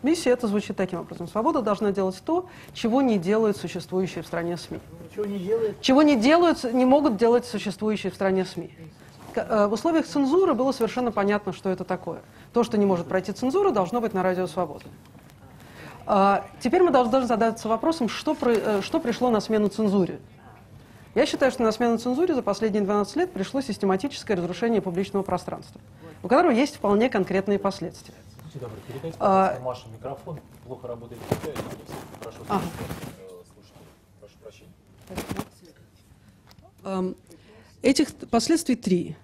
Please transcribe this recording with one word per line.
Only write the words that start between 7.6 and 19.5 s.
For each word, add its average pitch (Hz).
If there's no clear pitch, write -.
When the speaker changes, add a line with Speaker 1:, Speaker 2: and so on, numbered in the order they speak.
Speaker 1:
в -
стране 190
сми. 170
К-, -
э, 214
в 202
условиях 320
цензуры 302
было 254
совершенно 240
понятно, 202
что -
это 185
такое. 175
То, 240
что 226
не 208
может 175
пройти 185
цензуру, 330
должно 208
быть 226
на 185
радио 185
"Свобода". 170
А, 196
теперь 330
мы 349
должны 254
задаться 226
вопросом, 226
что -
про-, 247
э, 208
что 320
пришло 247
на 220
смену 208